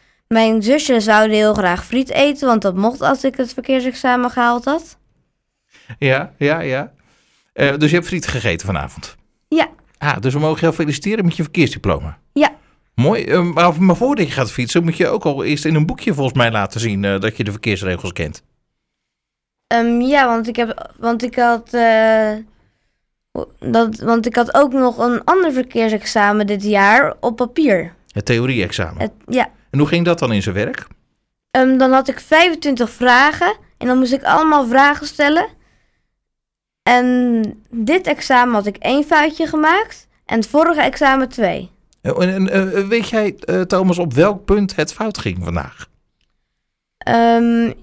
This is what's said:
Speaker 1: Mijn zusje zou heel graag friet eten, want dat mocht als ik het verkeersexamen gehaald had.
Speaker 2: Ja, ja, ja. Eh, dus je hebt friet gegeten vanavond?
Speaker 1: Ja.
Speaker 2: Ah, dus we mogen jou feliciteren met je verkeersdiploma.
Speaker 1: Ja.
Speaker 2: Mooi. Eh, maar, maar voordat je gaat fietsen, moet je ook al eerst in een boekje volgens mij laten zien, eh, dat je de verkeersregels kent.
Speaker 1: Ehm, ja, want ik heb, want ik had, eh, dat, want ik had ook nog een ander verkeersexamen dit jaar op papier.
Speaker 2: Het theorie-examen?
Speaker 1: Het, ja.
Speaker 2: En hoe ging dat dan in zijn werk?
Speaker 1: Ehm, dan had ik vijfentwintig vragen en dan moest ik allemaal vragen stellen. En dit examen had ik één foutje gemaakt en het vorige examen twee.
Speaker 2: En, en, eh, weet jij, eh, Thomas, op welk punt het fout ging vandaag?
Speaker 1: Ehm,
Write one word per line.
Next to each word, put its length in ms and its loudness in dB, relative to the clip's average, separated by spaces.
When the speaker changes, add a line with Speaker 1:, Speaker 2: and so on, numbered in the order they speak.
Speaker 1:
Mijn 340 2
zusje 380 2
zou 300 4
heel 240 4
graag 300 -2
friet 260 -4
eten, 360 0
want 160 2
dat 120 -2
mocht 260 -2
als 240 0
ik 120 -2
het 160 -4
verkeersexamen 800 -2
gehaald 340 0
had. 320 -6
Speaker 2:
Ja, 400 -2
ja, 220 0
ja. 320 -6
Eh, 240 0
dus 140 2
je 60 0
hebt 120 -2
friet 180 -6
gegeten 400 -4
vanavond? 500 -8
Speaker 1:
Ja. 200 0
Speaker 2:
Ah, 220 -2
dus 140 -2
we 60 -2
mogen 200 -2
jou 140 2
feliciteren 500 -4
met 120 0
je 60 -4
verkeersdiploma. 760 -2
Speaker 1:
Ja. 180 2
Speaker 2:
Mooi. 300 0
Eh, 180 2
maar, 400 2
maar 140 6
voordat 300 0
je 60 -10
gaat 200 -2
fietsen, 320 -2
moet 120 -2
je 120 0
ook 160 -4
al 200 -2
eerst 200 -4
in 100 0
een 120 2
boekje 280 -4
volgens 220 -2
mij 140 2
laten 300 -4
zien, 240 -4
eh, 160 -2
dat 160 -4
je 80 -4
de 60 -6
verkeersregels 640 -6
kent. 300 -10
Speaker 1:
Ehm, 340 0
ja, 260 2
want 220 -2
ik 80 -8
heb, 420 -6
want 240 -2
ik 140 -6
had, 380 0
eh, 560 2
dat, 400 0
want 280 0
ik 100 -4
had 180 0
ook 180 4
nog 260 0
een 260 0
ander 280 2
verkeersexamen 960 0
dit 180 -4
jaar 560 4
op 160 -2
papier. 580 0
Speaker 2:
Het 120 -6
theorie-examen? 800 -2
Speaker 1:
Het, 100 -6
ja. 220 0
Speaker 2:
En 80 -2
hoe 100 2
ging 160 0
dat 140 2
dan 140 -2
in 100 0
zijn 120 -4
werk? 320 -6
Speaker 1:
Ehm, 280 2
dan 140 4
had 160 2
ik 120 -6
vijfentwintig 720 2
vragen 640 2
en 80 -6
dan 120 2
moest 140 2
ik 120 -2
allemaal 420 4
vragen 400 2
stellen. 400 0
En 600 2
dit 360 -2
examen 480 2
had 120 0
ik 100 -8
één 280 0
foutje 420 0
gemaakt 600 -2
en 100 -2
het 120 -2
vorige 320 2
examen 480 0
twee. 420 -4
Speaker 2:
En, 320 0
en, 140 0
eh, 140 -2
weet 220 -2
jij, 260 -2
eh, 160 -2
Thomas, 380 0
op 160 -2
welk 300 2
punt 320 0
het 160 -4
fout 260 -6
ging 260 -6
vandaag? 420 -8
Speaker 1:
Ehm, 720 2